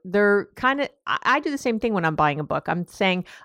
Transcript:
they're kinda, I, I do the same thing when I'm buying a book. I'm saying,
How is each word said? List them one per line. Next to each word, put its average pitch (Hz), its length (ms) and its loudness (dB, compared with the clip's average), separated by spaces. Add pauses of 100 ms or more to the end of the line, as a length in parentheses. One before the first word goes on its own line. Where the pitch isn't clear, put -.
they're 202 540 2
kinda, 269 320 0 (180)
I, - 160 -2
I 262 160 2
do 302 100 -4
the 285 80 -2
same 226 220 -2
thing 226 140 -2
when 175 120 0
I'm 160 100 -2
buying 151 240 2
a 151 40 -4
book. 147 240 -4
I'm 165 180 -2
saying, 180 380 0 (220)